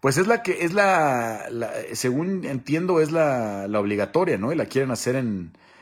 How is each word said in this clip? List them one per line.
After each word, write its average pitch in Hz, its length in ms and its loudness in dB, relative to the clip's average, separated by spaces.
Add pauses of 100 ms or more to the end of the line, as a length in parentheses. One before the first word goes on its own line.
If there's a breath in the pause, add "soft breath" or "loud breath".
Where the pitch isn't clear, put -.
Pues 135 160 2
es 185 100 4
la 233 160 4
que, 180 220 -2
es 170 80 0
la, 147 760 2
la, 117 200 -4 (220)
según 160 520 -2
entiendo, 156 560 0
es 151 120 2
la, 117 560 0
la 104 120 0
obligatoria, 104 580 0
¿no? 113 140 -2
Y 170 40 -2
la 123 100 -2
quieren 131 240 0
hacer 123 260 -2
en, 101 360 -4 (300 loud breath)